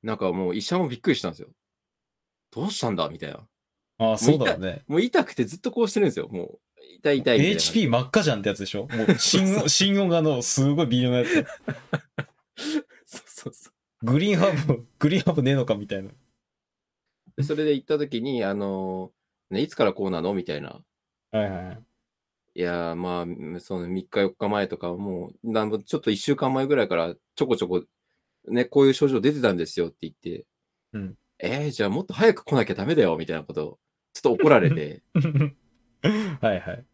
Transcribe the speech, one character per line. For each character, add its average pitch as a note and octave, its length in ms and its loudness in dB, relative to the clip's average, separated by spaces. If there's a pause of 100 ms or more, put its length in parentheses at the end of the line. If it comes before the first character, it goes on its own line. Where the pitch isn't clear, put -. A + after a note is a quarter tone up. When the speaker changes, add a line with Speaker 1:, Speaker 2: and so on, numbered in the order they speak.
Speaker 1:
な A2 100 -4
ん G2+ 40 -6
か F#2+ 140 0
も F#2 180 -2
う F2+ 60 -2
医 G#2+ 60 -4
者 F3 160 -2
も F3+ 100 0
び A#2+ 100 -6
っ - 40 -16
く - 80 -2
り C3+ 60 4
し - 60 -8
た F#2 80 -4
ん - 20 -10
で D#2+ 60 -14
す - 40 -18
よ。 - 80 -20 (1000)
「ど C#3+ 160 -6
う G#3+ 40 -4
し - 80 -6
た A#2+ 120 0
ん G2 40 -2
だ？」 D#2+ 160 -2
み D#2+ 60 -16
た D#2+ 100 -12
い C#2+ 40 -10
な。 - 160 -16 (500)
Speaker 2:
あ A2+ 60 -2
ー、 - 20 2
Speaker 1:
も A2+ 80 4
う - 20 0
痛-、 A2 100 0
Speaker 2:
そ D3 100 8
う D3 40 0
だ B2 140 0
ろ D#2+ 40 -6
う - 20 -10
ね。 F#2 280 -8
Speaker 1:
も D3 100 0
う F#3 40 4
痛 B3 240 2
く - 80 -16
て B2 120 0
ず - 100 -10
っ - 40 -16
と A#3+ 120 -4
こ A#3+ 100 -2
う A3+ 60 2
し G3 60 -4
て A3 60 0
る G3+ 60 4
ん D3+ 40 4
で - 20 -4
す - 80 -6
よ。 - 100 -8
も - 300 -10 (180)
う、 - 60 -20 (140)
痛 D3 140 0
い C#3 60 4
痛 - 0 -
い - 20 -
み - 40 -6
た B2+ 120 4
い - 40 6
な。 C#3+ 40 6
Speaker 2:
エ F3+ 80 4
イ G#3+ 60 0
チ - 160 0
ピ A3 140 4
ー - 20 2
真 A#2+ 140 2
っ C3 40 -8
赤 G#3+ 140 2
じ D#3 100 2
ゃ A#2 40 0
ん G#2 40 -6
っ G2 40 -10
て G#2 60 0
や G2 60 -2
つ - 40 -10
で G2 80 -4
し - 80 -8
ょ？ G2 120 -4
も A2+ 180 -2
う G2+ 120 6
心 F#3+ 260 2
音、 F#3+ 60 4
Speaker 1:
<laughs> - 0 -
そ G3 60 4
う G#3+ 60 2
そ - 40 -2
う。 D3+ 40 0
Speaker 2:
心 G3 340 2
音 F#3 60 2
が E3+ 100 4
あ - 20 2
の、 D3 220 2
す - 280 2
ご D#3 120 2
い C#3+ 40 0
微 B2 140 2
妙 B2 80 2
な B2 80 2
や B2 80 2
つ。 A#2+ 80 -4
Speaker 1:
<laughs> D#4 100 4 (1600)
そ - 140 -12
う - 60 -20
そ - 240 -12
う - 40 -18
そ - 180 -20
う。 - 20 -20 (300)
Speaker 2:
グ B2 160 4
リ G3+ 140 2
ー - 20 2
ン - 20 0
ハ F3+ 120 4
ー D3+ 180 -2
ブ、 B2+ 180 0 (140)
グ D3+ 100 4
リ F#3 80 2
ー - 20 4
ン - 40 -4
ハ F3+ 80 2
ー - 20 0
ブ D#3 80 0
ね B2+ 100 2
え C#3 40 4
の C3 100 0
か A2 100 0
み G#2 120 -10
た G2+ 100 -6
い F#2+ 60 -8
な。 G2 80 -14 (1200)
Speaker 1:
で、 C#3 80 -2
そ D3+ 120 -2
れ D3+ 100 0
で D3+ 80 4
行 C3+ 100 -2
っ - 20 -20
た D3+ 120 0
時 C#3+ 240 -2
に、 B2 220 -2
あ G2 100 0
の、 F#2+ 580 -4 (380)
「ね、 G2 120 -2
い D3+ 60 -2
つ - 60 -12
か A#2+ 120 2
ら G2 80 2
こ G2+ 120 -4
う F#2+ 60 -2
な E2 100 -4
の？」 F#2 140 -2
み F2+ 100 -4
た D2+ 100 -6
い D2 60 -8
な。 - 200 -16 (500)
Speaker 2:
は A2 100 -2
い G#2 80 -2
は F#2 120 -8
い F2+ 40 -12
は F2+ 80 -14
い。 - 100 -18 (720)
Speaker 1:
い F2 60 -4
や F2 320 -2
ー、 - 20 -6
ま F2 300 -4 (300)
あ、 F2+ 40 -10
そ F#2 200 -8
の F2 80 -6
三 F#2 200 -6
日 - 140 0
四 F#2+ 100 2
日 G#2 180 -4
前 G#2 180 0
と - 100 -8
か、 F2 160 -6
も F2+ 380 -8 (120)
う、 A2+ 80 -6
な A2 140 2
ん G#2+ 40 -4
ぼ、 G#2+ 80 -2
ち - 180 -6
ょ D#3 40 0
っ - 20 -10
と - 80 -2
一 G#2+ 80 0
週 C#3 180 0
間 C3 160 0
前 C3 140 0
ぐ C#3+ 100 2
ら B2 80 4
い F#2+ 40 0
か F2+ 80 -2
ら E2+ 200 0 (200)
ち - 60 -2
ょ C#3 60 0
こ A#2+ 80 2
ち - 80 -2
ょ F2+ 40 -4
こ、 F2+ 180 -2 (640)
ね、 A#2+ 180 0
「こ C#3+ 160 4
う C#3 60 8
い - 20 8
う C3+ 40 4
症 D3 140 2
状 C3 140 2
出 C3 100 4
て D3 100 -4
た A2 120 4
ん F2+ 40 0
で E2+ 80 0
す - 140 -8
よ」 E2+ 100 0
っ - 20 -16
て - 100 -20
言 D#2+ 100 -10
っ - 20 -20
て、 - 320 -12 (480)
Speaker 2:
う G#2+ 60 -8
ん。 G2 180 -10 (220)
Speaker 1:
「え C#3+ 280 -4
ー、 C#3+ 40 -4
じ A2 120 -2
ゃ - 20 2
あ G2+ 40 2
も A2+ 120 -2
っ F#3+ 40 -8
と - 80 -12
早 G#3+ 200 4
く - 100 -6
来 - 120 -2
な A#2 100 4
き - 60 -6
ゃ - 20 0
ダ F#2+ 120 -4
メ D#3+ 100 0
だ C#3+ 80 6
よ」 E2+ 160 4
み D#2+ 80 -6
た E2 60 -6
い - 20 -4
な D2+ 80 -8
こ D#2 100 -14
と D2+ 140 -4
を、 - 120 -16 (340)
ち - 140 -14
ょ B2 60 4
っ - 40 0
と G4 60 2
怒 D#3 60 6
ら B2+ 100 10
れ E2+ 120 4
て。 D2+ 320 -6 (100)
Speaker 2:
<laughs> D3 420 0 (840)
は A2 120 2
い F2+ 60 -2
は F2+ 140 -10
い。 A#2+ 200 -14